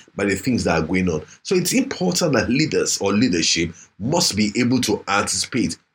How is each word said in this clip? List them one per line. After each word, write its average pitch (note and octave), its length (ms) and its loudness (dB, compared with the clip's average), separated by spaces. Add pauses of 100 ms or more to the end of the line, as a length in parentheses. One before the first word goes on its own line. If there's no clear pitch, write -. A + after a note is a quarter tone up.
(160)
by G2+ 100 0
the G2 100 0
things A2 280 0
that E2+ 180 2
are D#2+ 40 -2
going F#2 240 0
on. D#2 140 -2 (200)
So - 100 -4
it's F3+ 200 0
important F3+ 600 0
that G2+ 160 2
leaders A2+ 500 0
or G2 140 0
leadership F2 600 0 (260)
must C#3+ 360 0
be G#2+ 200 0
able B2 260 2
to - 260 -2
anticipate - 720 -2 (180)